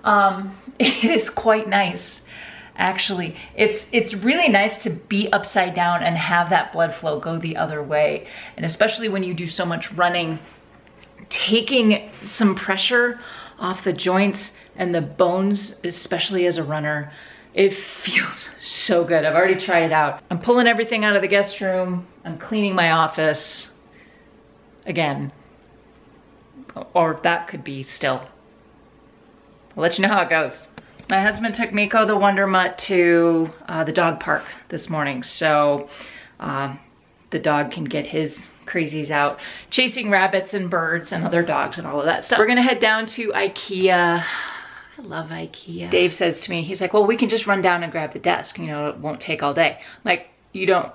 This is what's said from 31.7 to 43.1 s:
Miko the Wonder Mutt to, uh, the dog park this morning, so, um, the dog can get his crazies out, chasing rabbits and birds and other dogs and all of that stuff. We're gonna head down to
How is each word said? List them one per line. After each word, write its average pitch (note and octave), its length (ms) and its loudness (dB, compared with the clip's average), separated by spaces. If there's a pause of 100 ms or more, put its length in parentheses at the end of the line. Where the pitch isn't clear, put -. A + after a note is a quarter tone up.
Miko G#3 320 2
the G#3+ 100 2
Wonder G3 320 4
Mutt F#3 320 0
to, E3+ 720 4 (160)
uh, D#3+ 160 -4
the D#3 80 -2
dog E3 280 0
park - 240 -2 (260)
this E3 200 -10
morning, C#3+ 320 -4
so, D3 680 0 (500)
um, C#3 400 -6 (500)
the D#3 100 -4
dog D3 320 0
can E3 120 -8
get D3 220 -4
his D#3 420 -6 (180)
crazies D3+ 460 -4
out, D3 280 0 (300)
chasing B3+ 400 0
rabbits F#3+ 440 2
and F#3 160 -4
birds E3+ 420 -2
and E3+ 140 -4
other E3+ 180 2
dogs D3 340 -2
and E3 80 -10
all D3 140 -4
of C#3+ 60 -2
that E3+ 180 0
stuff. A#3+ 160 2
We're G#3+ 80 8
gonna B3 140 4
head B3+ 180 4
down A3 280 2
to A3 260 -4